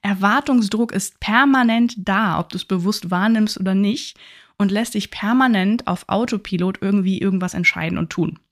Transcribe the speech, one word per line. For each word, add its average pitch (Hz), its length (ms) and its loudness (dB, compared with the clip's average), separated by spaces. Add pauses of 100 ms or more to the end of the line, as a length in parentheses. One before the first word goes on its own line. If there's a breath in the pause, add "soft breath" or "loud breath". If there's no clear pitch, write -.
Erwartungsdruck 214 880 2
ist - 280 -6
permanent 240 760 2
da, 190 420 0
ob 170 100 -6
du's - 160 -8
bewusst 185 440 -2
wahrnimmst 214 500 0
oder 190 160 0
nicht, 202 420 -2 (420 loud breath)
und 202 120 2
lässt 214 220 -2
dich 202 180 -4
permanent 226 760 2
auf - 200 -4
Autopilot 190 760 -2
irgendwie 196 380 0
irgendwas 185 340 -2
entscheiden 170 440 -2
und 165 140 -4
tun. 160 280 -4 (120)